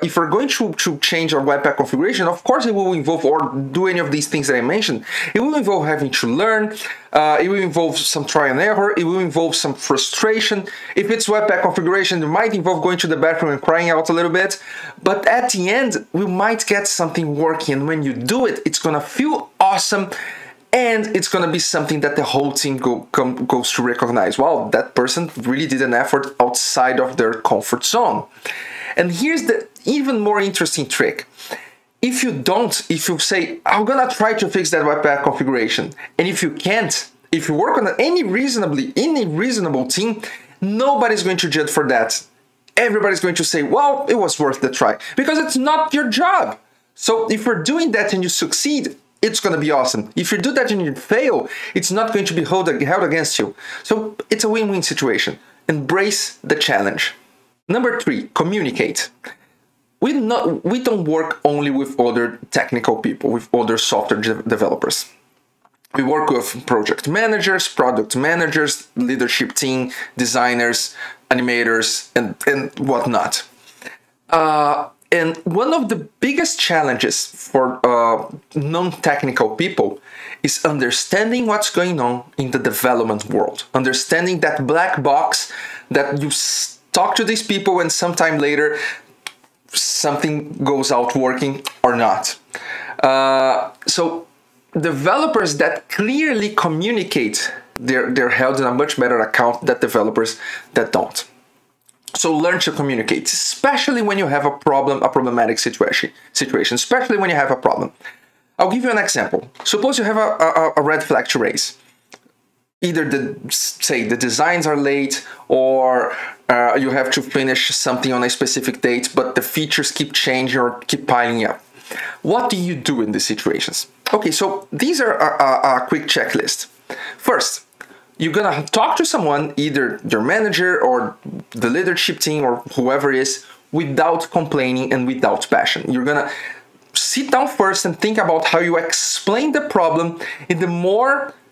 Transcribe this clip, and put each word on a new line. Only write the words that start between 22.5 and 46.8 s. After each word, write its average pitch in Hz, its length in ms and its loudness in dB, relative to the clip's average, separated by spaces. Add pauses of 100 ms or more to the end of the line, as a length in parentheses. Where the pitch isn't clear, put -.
team 135 260 -2
go, 127 360 -2
come, 127 320 0
goes 123 260 0
to - 100 -2
recognize. 120 560 0
Wow, 139 360 2
that - 220 0
person 143 420 0
really 127 280 -2
did 131 160 0
an 127 120 0
effort 135 460 0
outside 127 600 2
of 127 180 0
their 113 160 2
comfort - 520 0
zone. 160 400 0 (720)
And 175 140 2
here's 262 320 0
the - 240 0 (180)
even 262 340 0
more 208 200 2
interesting 180 480 -2
trick. - 400 0 (720)
If 254 220 0
you 247 80 0
don't, 185 440 0 (140)
if 165 200 -2
you 170 80 0
say, 170 480 -2
"I'm 208 200 2
gonna 254 280 2
try 220 200 2
to 214 160 0
fix 180 220 0
that 160 120 2
Webpack 147 400 2
configuration," 131 680 0 (240)
and 170 100 2
if 185 160 -2
you 160 80 0
can't, 185 440 -2 (360)
if 165 160 -2
you 156 80 0
work 466 220 2
on 214 100 0 (100)
any 330 260 2
reasonably, 202 720 -2
any 285 300 0
reasonable 165 600 -2
team, 214 340 -4 (400)
nobody's 220 640 2
going 185 140 0
to 170 120 0
judge 147 220 0
for 147 160 2
that. 120 360 2 (520)
Everybody's 208 500 2
going 175 160 0
to - 20 0
say, 156 200 0
"Well, 277 500 2
it 240 120 2
was - 140 -2
worth 143 220 0
the 131 180 2
try," 107 180 2 (180)
because 294 280 2
it's 311 140 -2
not 311 360 0
your 285 160 0
job. 349 500 2 (340)